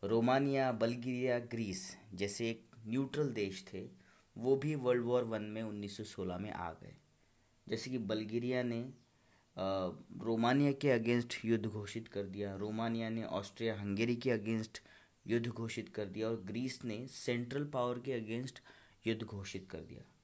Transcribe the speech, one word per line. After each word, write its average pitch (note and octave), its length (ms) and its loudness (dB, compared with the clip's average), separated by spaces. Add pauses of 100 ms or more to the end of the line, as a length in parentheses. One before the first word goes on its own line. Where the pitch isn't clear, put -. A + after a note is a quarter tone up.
रोमानिया, C3 680 6
बल्गेरिया, B2 680 2
ग्रीस A2+ 580 -4 (180)
जैसे G2 360 0
एक A2+ 160 -8 (200)
न्यूट्रल C3+ 420 0
देश G2+ 440 -2
थे, F#2 160 -8 (480)
वो C3 200 4
भी D3+ 180 0
वर्ल्ड B2 300 2
वॉर B2 200 4
वन A2 180 -2
में G#2+ 200 -6
उन्नीस G#2 340 -6
सौ G#2+ 80 -6
सोलह F#2 340 -4
में G2+ 120 -4
आ E2+ 220 -6
गए। - 220 -14 (760)
जैसे A2 220 -4
कि B2+ 80 -2
बल्गेरिया A2+ 640 0
ने, A#2 180 0
अ, C3 120 -8 (1300)
रोमानिया A#2+ 500 6
के C#3 160 2
against A#2+ 560 4
युद्ध A2 220 4
घोषित G#2+ 420 -6
कर G2+ 140 -4
दिया, G2 340 -4
रोमानिया A2+ 520 0
ने A2+ 160 -2
ऑस्ट्रिया G2+ 560 -2
हंगेरी G#2+ 360 2
के B2 140 0
against A2 480 0 (480)
युद्ध A#2 200 2
घोषित A2+ 420 -4
कर G#2+ 160 -4
दिया G#2 240 -2
और A2+ 120 -2
ग्रीस A#2 440 -4
ने A#2 240 -4
सेंट्रल B2 560 -2
पावर B2 340 0
के A#2+ 220 -2
against A#2 420 -4 (440)
युद्ध A2 160 2
घोषित G2 480 -8
कर D#2+ 100 -8
दिया। - 220 -14 (220)